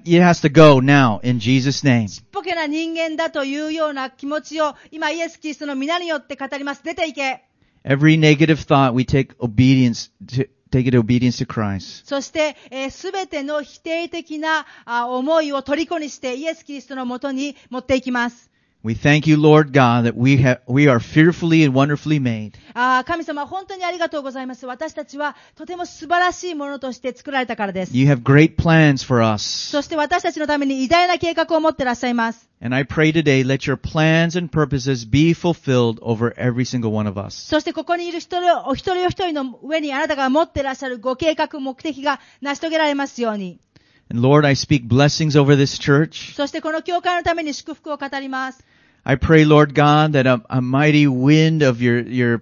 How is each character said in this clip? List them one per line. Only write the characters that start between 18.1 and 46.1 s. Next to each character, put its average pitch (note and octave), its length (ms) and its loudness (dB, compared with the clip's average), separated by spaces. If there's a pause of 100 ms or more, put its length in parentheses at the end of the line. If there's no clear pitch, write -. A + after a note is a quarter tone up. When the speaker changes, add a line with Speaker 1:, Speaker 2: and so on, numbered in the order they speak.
Speaker 2:
ま A#3+ 200 -2
す。 - 180 -20 (340)
Speaker 1:
We A2+ 100 -4
thank D3 340 2
you, D3+ 80 6
Lord D3+ 360 6
God, A#2+ 320 4
that A#2 120 0
we C3 220 4
ha-, B2+ 300 2
we C#3 200 2
are A#2+ 120 4
fearfully D#3+ 680 2
and C3 120 2
wonderfully D3 440 0
made. A2 320 -4 (200)
Speaker 2:
あ B3+ 260 0
ー、 B3+ 60 -4
神 E4+ 200 -6
様、 D4 200 -8
本 F#4+ 200 -12
当 G4 100 -14
に F#4 80 -10
あ F4 80 -4
り F4+ 60 -8
が E4 100 -4
と D#4+ 120 -10
う - 20 -8
ご C4 100 -10
ざ C4 100 -12
い C4 40 -10
ま B3+ 100 -12
す。 C4 100 -18
私 B3+ 280 -12
た - 100 -12
ち - 140 -18
は D4 180 -6 (200)
と D#4 100 -20
て F4 100 -12
も F4 100 -10
素 - 220 -16
晴 F4 160 0
ら F4+ 80 0
し F4+ 200 -10
い D#4+ 40 -8
も C#4+ 120 -8
の C#4+ 120 -10
と B3+ 140 -8
し - 60 -18
て B3 140 -8
作 C#4 180 -16
ら C4+ 80 -4
れ B3+ 80 -4
た A#3 100 -8
か G#3+ 80 -6
ら G3 80 -6
で F#3 140 -6
す。 A#2+ 100 -4
Speaker 1:
You C3+ 100 4
have C3+ 140 2
great D3 340 4
plans D#3 500 4
for A#2 200 2
us. G#2+ 180 0 (280)
Speaker 2:
そ D4 100 -2
し - 60 -10
て E4 100 -6
私 F4 240 0
た F4 100 -2
ち E4 80 -8
の D4+ 80 -4
た D4 100 0
め C#4+ 100 -2
に C4 180 -2
偉 A3 40 -4
大 F4 180 4
な F4 100 0
計 E4 160 -4
画 E4 240 0
を - 20 0
持 D#4+ 100 0
っ D4+ 60 -2
て C#4 80 -6
ら B3 100 -2
っ - 20 -6
し - 80 -8
ゃ B3+ 40 -2
い A#3+ 60 -2
ま A#3 180 -2
す。 - 160 -20 (140)
Speaker 1:
And B2 120 -6
I C3+ 120 0
pray D#3 260 2
today, D3 320 2
let C3+ 260 -2
your C3+ 60 -2
plans D#3+ 640 0
and F3 140 -6
purposes C3+ 580 -2
be D#3 240 4
fulfilled B2+ 680 0
over A#2 340 -2
every B2 280 -2
single A#2+ 280 -4
one G#2+ 160 -2
of G2 120 -6
us. G2+ 160 -10
Speaker 2:
そ - 240 -4
し D4+ 40 -4
て E4+ 100 -6
こ D#4+ 100 -8
こ F4 140 -4
に F4 100 -10
い F4 40 -8
る E4+ 100 -8
人 F4+ 180 -8
の、 E4 300 0
お C4 60 -2
一 - 180 -4
人 F4+ 140 0
お - 20 -2
一 F4+ 160 -4
人 E4+ 80 -4
の C4 300 -8
上 D#4 180 -4
に D4 120 -6
あ C4+ 60 -4
な D#4 80 -2
た D4+ 80 -4
が C4+ 140 -2
持 D4+ 140 2
っ D#4+ 60 -4
て C#4+ 120 -6
ら C4+ 120 -4
っ - 20 -10
し - 80 -12
ゃ C4+ 40 -8
る B3 120 -8
ご B3+ 180 -4
計 D#4+ 160 0
画、 D#4 260 -6
目 C4 220 -10
的 C4+ 220 -8
が C#4 180 -4 (200)
成 C#4 140 -6
し C#4+ 40 -12
遂 E4 100 -6
げ D#4+ 80 -2
ら D#4 80 2
れ D4 100 0
ま C#4 120 -4
す - 140 -12
よ A3+ 120 -2
う G#3 40 -8
に。 F3+ 220 -12 (500)
Speaker 1:
And A#2+ 160 0
Lord, D3 200 6
I C#3 100 4
speak B2+ 320 0
blessings C#3+ 500 2
over C#3+ 200 6
this C#3 240 0
church. D3+ 540 0